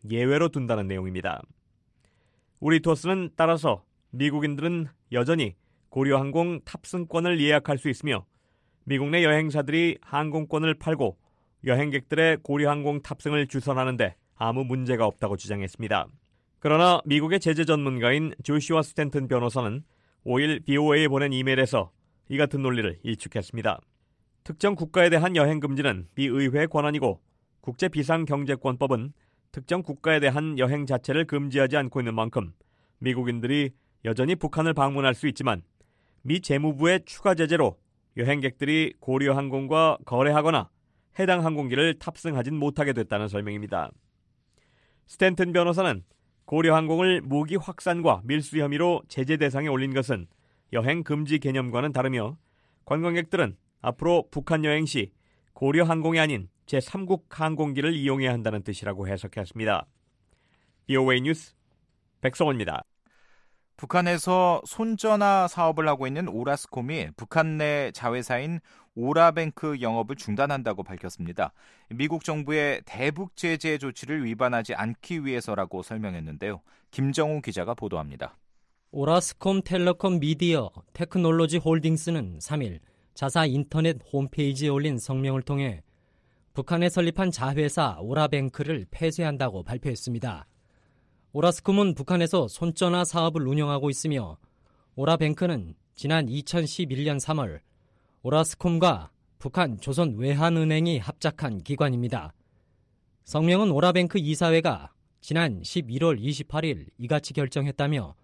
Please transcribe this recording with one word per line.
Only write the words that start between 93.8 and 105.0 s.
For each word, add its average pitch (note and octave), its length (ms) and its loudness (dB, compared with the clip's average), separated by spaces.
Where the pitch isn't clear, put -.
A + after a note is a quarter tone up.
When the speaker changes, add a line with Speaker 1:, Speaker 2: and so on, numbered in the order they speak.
Speaker 3:
있으며 C3 480 -4
오라뱅크는 D3+ 800 0
지난 D3+ 320 0
이천십일 D3 800 -4
년 D3 140 0
삼월 B2+ 420 -4
오라스콤과 D#3 920 2
북한 C3+ 400 -2
조선 C#3 380 0
외환은행이 D#3 840 2
합작한 A2+ 640 -4
기관입니다. B2 720 -2
성명은 F3 480 2
오라뱅크 F3 460 4
이사회가 D#3 760 2